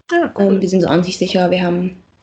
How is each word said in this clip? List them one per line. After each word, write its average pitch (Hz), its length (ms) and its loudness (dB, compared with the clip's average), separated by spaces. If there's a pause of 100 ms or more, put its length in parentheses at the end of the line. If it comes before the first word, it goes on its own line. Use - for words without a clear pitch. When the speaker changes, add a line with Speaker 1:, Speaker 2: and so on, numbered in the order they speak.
(100)
Speaker 1:
Ah, 339 280 0
cool. 196 160 4
Speaker 2:
Ähm, 196 60 0
wir 190 80 0
sind 185 140 2
uns 160 80 0
auch 175 140 2
nicht 185 140 -8
sicher, 185 320 0
wir 180 120 0
haben 180 400 -4 (200)